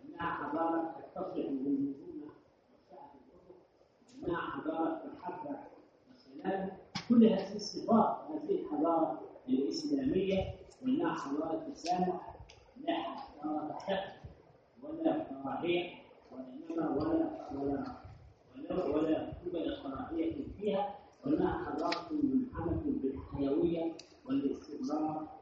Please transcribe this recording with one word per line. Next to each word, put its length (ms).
وأنها 280
حضارة 680
تتصل 440
بالمنظومة 880
والسعة 440
الأفق، 400
وأنها 180
حضارة 640
محبة 460
والسلام. 680
كل 160
هذه 300
الصفات، 600
هذه 220
الحضارة 720
الإسلامية، 1080
وأنها 320
حضارة 600
تسامح، 600
لا 60
حضارة 680
حقد 400
ولا 400
كراهية، 680
وإنما 580
ولا، 640
ولا، 320
ولا، 320
ولا 460
توجد 300
كراهية 600
فيها، 360
وأنها 400
حضارة 460
منحمة 720
بالحيوية 1080
والاستمرار 1000